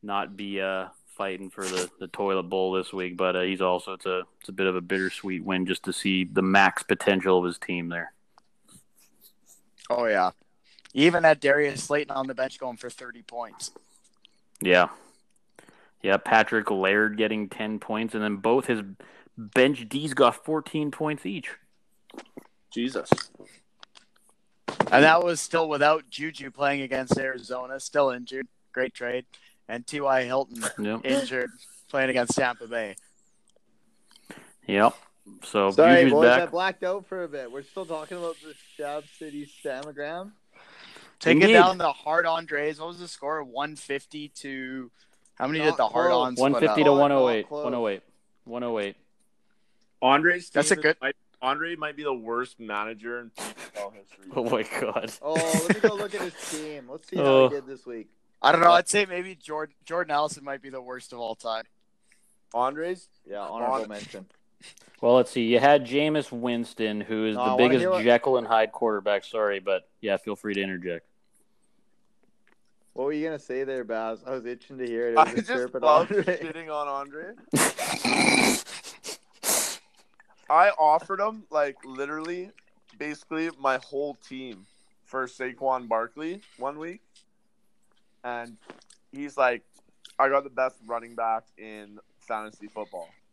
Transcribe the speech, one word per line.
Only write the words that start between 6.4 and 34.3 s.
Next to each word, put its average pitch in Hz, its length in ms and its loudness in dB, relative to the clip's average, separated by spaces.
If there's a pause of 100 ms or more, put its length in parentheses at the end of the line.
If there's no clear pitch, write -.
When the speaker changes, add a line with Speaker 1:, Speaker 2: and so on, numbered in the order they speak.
Speaker 1:
max 95 400 4
potential 95 560 2
of 90 80 2
his 87 140 -6
team 87 300 -6
there. 85 220 -8 (1800)
Speaker 2:
Oh 120 160 0
yeah, 95 260 2 (600)
he 139 120 4
even 170 180 4
had 156 160 6
Darius 143 440 2
Slayton 147 320 -2
on 135 120 -4
the 131 60 -8
bench 131 260 -6
going 123 180 -10
for 123 120 -12
thirty 120 320 -20
points. 117 500 -12 (880)
Speaker 1:
Yeah. 90 280 6 (1120)
Yeah, 98 160 2
Patrick 110 540 2
Laird 104 460 2
getting 107 320 -2
ten 107 300 -8
points, 110 360 -6
and 107 80 -2
then 104 140 -4
both 117 280 2
his 113 160 -2 (560)
bench 120 500 2
Ds 143 260 -6
got 127 300 4
fourteen 151 480 -4
points 151 340 -6
each. 185 240 -8 (1200)
Speaker 3:
Jesus. 120 380 -6 (1800)
Speaker 2:
And 135 120 8
that 160 200 8
was 170 160 -2
still 165 300 -2
without 151 400 2
Juju 151 420 -10
playing 143 300 -2
against 131 360 -2
Arizona, 127 640 -8
still 139 300 2
injured. 123 380 -10 (260)
Great 127 200 -2
trade. 123 320 -6 (420)
And 120 180 -10
T 147 160 -8
Y 135 220 2
Hilton 123 400 -4 (160)
Speaker 1:
Yep. 110 260 -4
Speaker 2:
injured, 131 460 -2 (380)
playing 131 200 0
against 123 260 0
Tampa 123 320 -2
Bay. 110 280 -6 (1700)